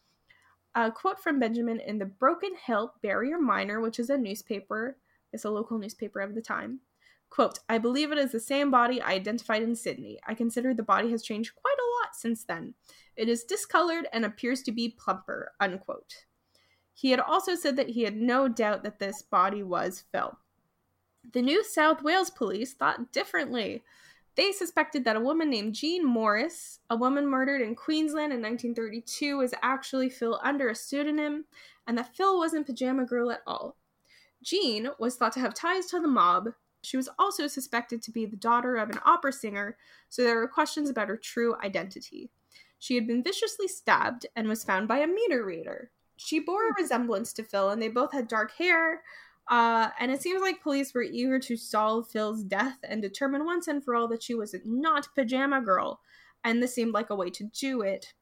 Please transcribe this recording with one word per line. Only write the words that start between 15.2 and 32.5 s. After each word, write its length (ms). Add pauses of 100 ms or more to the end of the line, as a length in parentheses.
unquote. 680 (680)
He 180
had 100
also 340
said 220
that 140
he 120
had 140
no 320
doubt 340
that 160
this 240
body 400
was 500
Phil. 260 (960)
The 80
New 240
South 380
Wales 280
police 440
thought 380
differently. 720 (520)
They 180
suspected 520
that 120
a 40
woman 280
named 260
Jean 300
Morris, 760 (100)
a 60
woman 300
murdered 360
in 140
Queensland 580
in 80
nineteen 320
thirty-two, 640
was 240
actually 480
Phil 320
under 260
a 60
pseudonym, 720 (400)
and 100
that 180
Phil 220
wasn't 300